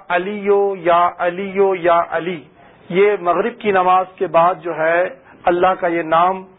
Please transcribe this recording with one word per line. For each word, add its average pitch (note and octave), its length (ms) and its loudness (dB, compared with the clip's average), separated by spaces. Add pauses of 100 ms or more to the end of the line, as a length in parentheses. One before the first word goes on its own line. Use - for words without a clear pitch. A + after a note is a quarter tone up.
علیو، G3+ 680 0
یا E3+ 400 2
علیو، F#3+ 560 -2
یا E3+ 360 2
علی، E3 300 -6 (480)
یہ G3+ 320 2
مغرب F3+ 400 -2
کی G#3+ 100 -2
نماز F#3 360 2 (100)
کے F#3+ 100 -2
بعد E3 360 2
جو E3 140 -8
ہے E3+ 320 0 (360)
اللہ F3+ 360 2
کا F#3 60 -2
یہ E3+ 160 -2
نام F3 400 0 (160)